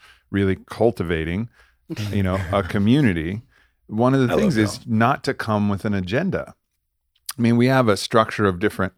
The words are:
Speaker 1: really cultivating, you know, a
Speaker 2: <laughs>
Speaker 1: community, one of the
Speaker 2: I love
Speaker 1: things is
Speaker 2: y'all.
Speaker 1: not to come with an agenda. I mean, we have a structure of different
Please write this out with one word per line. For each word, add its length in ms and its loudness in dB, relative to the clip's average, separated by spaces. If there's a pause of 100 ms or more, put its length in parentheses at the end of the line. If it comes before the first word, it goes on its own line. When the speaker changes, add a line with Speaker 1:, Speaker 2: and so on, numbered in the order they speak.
(300)
Speaker 1:
really 280 0
cultivating, 880 -2 (640)
you 120 0
know, 160 0 (120)
a 120 2
Speaker 2:
<laughs> 120 -6
Speaker 1:
community, 680 2 (460)
one 260 0
of 60 2
the 60 4
Speaker 2:
I 60 0
love 80 2
Speaker 1:
things 180 0
is 280 0
Speaker 2:
y'all. 120 -2
Speaker 1:
not 280 2
to 80 -2
come 360 -2
with 160 -4
an 80 -2
agenda. 640 -4 (800)
I 40 -2
mean, 140 4
we 120 4
have 200 4
a 80 4
structure 500 0
of 140 0
different 380 -2